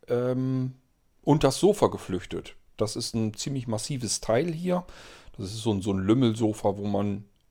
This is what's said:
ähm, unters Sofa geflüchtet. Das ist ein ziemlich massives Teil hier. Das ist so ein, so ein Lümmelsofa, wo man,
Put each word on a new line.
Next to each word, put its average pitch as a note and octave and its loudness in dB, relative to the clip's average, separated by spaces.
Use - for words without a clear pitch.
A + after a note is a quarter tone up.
ähm, B2+ 0
unters C#3+ 4
Sofa F#3+ 4
geflüchtet. - -4
Das G#2+ -2
ist - -8
ein A2 0
ziemlich C3+ -6
massives A#2 -4
Teil C#3+ 2
hier. F3+ -2
Das G2+ -6
ist G#2+ -8
so A2 0
ein, G2 0
so G#2 0
ein F#2+ 2
Lümmelsofa, G#2+ 2
wo G2+ -6
man, G2+ -2